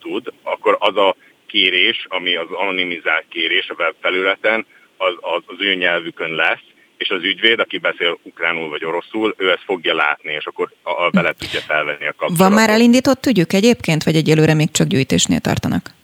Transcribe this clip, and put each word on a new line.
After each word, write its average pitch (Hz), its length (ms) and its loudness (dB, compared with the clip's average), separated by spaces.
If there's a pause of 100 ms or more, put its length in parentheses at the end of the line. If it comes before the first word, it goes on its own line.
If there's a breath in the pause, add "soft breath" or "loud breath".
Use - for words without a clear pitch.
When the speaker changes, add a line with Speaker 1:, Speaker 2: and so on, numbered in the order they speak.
Speaker 1:
tud, 90 320 -8 (100)
akkor - 380 0
az 101 160 2
a 98 200 4 (300 soft breath)
kérés, 92 640 0
ami 90 260 -4
az 82 160 -4
anonimizált 90 760 -4
kérés 85 400 -2
a 82 100 -12
webfelületen, 92 880 -2 (300 soft breath)
az, 92 240 0
az, 87 260 -4
az 92 120 -16
ő 98 160 0
nyelvükön 85 600 -2
lesz, 87 280 0 (340 soft breath)
és - 120 -4
az 92 140 -2
ügyvéd, 98 380 0
aki 95 180 -4
beszél 85 440 -2
ukránul 82 460 -6
vagy 78 160 -8
oroszul, 92 520 -2
ő 92 140 0
ezt 87 140 0
fogja 85 300 -2
látni, 76 380 -2
és 76 120 -8
akkor - 280 -6 (100)
a, 87 80 -8
a, 85 200 0
vele 85 220 2
tudja - 280 -8
felvenni 76 460 -4
a 73 100 -6
kapcsolatot. 160 220 -2
Speaker 2:
Van 190 140 6
már 220 180 4
elindított 240 560 4
ügyük 196 260 2
egyébként, 196 500 2
vagy 160 140 2
egyelőre 156 380 4
még 156 160 2
csak 160 160 0
gyűjtésnél - 540 0
tartanak? - 500 -2 (140)